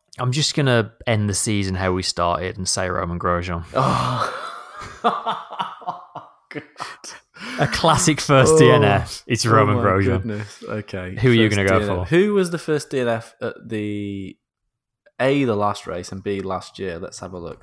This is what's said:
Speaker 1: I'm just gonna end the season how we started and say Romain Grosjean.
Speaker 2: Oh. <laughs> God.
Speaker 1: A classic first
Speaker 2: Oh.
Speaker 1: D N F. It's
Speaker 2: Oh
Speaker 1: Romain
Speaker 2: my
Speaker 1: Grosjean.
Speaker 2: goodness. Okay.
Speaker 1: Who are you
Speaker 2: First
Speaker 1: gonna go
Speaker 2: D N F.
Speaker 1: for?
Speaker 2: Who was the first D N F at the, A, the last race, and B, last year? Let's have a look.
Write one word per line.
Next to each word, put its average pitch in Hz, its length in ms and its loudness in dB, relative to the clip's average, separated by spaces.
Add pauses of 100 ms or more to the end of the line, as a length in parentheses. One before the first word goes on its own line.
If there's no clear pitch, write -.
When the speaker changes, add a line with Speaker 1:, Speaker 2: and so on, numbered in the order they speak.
(200)
Speaker 1:
I'm 123 140 -2
just 147 200 0
gonna 120 400 2 (140)
end 104 220 0
the 98 40 0
season 98 420 0
how 92 180 0
we 92 100 -2
started 87 540 -2
and 92 100 -6
say 92 220 -2
Romain 87 300 -4
Grosjean. 87 440 -2 (100)
Speaker 2:
Oh. 127 600 0 (640)
<laughs> - 1500 -8
God. 147 140 -12 (960)
Speaker 1:
A 151 80 2
classic 156 540 2
first 139 340 6
Speaker 2:
Oh. 160 40 8
Speaker 1:
D 156 100 10
N 123 140 6
F. 98 420 0
It's 117 200 0
Speaker 2:
Oh 110 60 2
Speaker 1:
Romain 107 260 6
Speaker 2:
my 117 60 0
Speaker 1:
Grosjean. 98 220 4
Speaker 2:
goodness. 107 640 -2
Okay. 98 520 -8
Speaker 1:
Who 127 100 6
are 120 40 8
you 113 160 6
Speaker 2:
First 104 80 0
Speaker 1:
gonna 98 120 2
go 95 100 4
Speaker 2:
D 104 60 0
N 101 60 -2 (100)
F. 87 80 -4
Speaker 1:
for? 160 60 2
Speaker 2:
Who 208 180 4
was 185 180 0
the 170 80 -4
first 151 320 -4
D 139 80 -2
N 120 80 0
F 113 340 -4
at 113 140 -6 (120)
the, 104 680 -6 (840)
A, 139 260 2
the 113 100 2
last 101 320 -2
race, 90 240 -8
and 98 120 -10
B, 101 180 -4
last 92 380 -8
year? 87 200 -8
Let's - 200 -12
have 92 140 -12
a 90 60 -12
look. 82 240 -12